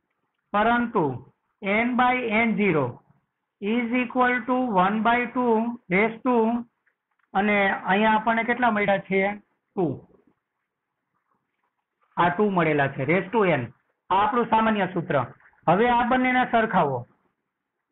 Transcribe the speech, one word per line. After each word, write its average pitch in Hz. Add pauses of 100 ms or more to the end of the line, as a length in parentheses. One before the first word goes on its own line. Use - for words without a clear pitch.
(520)
પરંતુ 214 (300)
n 226
by 247 (140)
n 220
zero 175 (760)
is 226
equal 247 (120)
to 254 (180)
one 196
by 240
two 247 (380)
raise 220
to, 240 (680)
અને 202
અહીંયા 208
આપણને 226
કેટલા 240
મળ્યા 202
છે? 196 (340)
ટુ. 160 (2000)
આ 175
ટુ 208
મળેલા 156
છે, 139
raise 175
to 220
n. 143 (380)
આ 185
આપણું 220
સામાન્ય 220
સૂત્ર. 147 (420)
હવે 202
આ 240
બંનેને 254
સરખાવો. 185 (840)